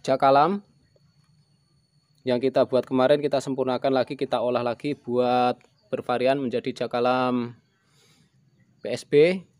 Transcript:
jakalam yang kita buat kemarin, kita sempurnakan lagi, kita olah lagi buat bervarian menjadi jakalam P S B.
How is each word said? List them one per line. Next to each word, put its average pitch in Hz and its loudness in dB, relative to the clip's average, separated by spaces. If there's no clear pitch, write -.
jakalam 143 2
yang 123 0
kita 131 2
buat 123 -2
kemarin, 131 4
kita 139 -2
sempurnakan 131 -2
lagi, 131 -2
kita 127 -2
olah 120 -4
lagi 127 -6
buat 123 -2
bervarian 127 -2
menjadi 120 -6
jakalam 123 -2
P - -10
S 123 -8
B. 170 2